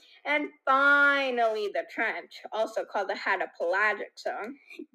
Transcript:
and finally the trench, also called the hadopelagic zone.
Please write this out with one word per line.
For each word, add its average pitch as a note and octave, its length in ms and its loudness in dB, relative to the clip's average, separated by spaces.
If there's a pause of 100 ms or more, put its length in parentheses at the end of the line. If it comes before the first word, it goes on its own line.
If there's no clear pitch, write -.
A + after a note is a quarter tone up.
(260)
and D4 200 0 (200)
finally C4+ 1080 4
the - 100 -2 (100)
trench, - 460 -6 (140)
also G#3+ 320 -2
called F#3+ 240 -4
the G3+ 60 -4
hadopelagic G3+ 1040 -2
zone. F#3 380 -8 (400)